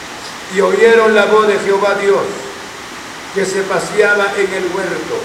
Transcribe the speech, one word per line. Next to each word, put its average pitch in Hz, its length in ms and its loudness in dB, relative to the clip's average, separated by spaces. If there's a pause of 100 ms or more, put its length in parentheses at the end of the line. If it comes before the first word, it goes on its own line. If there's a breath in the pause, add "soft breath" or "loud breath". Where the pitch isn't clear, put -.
(560)
"Y 196 40 2
oyeron 220 540 6
la 202 120 4
voz 208 200 4
de 196 140 4
Jehová 196 340 2
Dios, 196 300 2 (1080)
que 190 140 -2
se 196 160 -2
paseaba 202 760 0
en 190 160 0
el 185 120 -4 (100)
huerto". 165 500 -4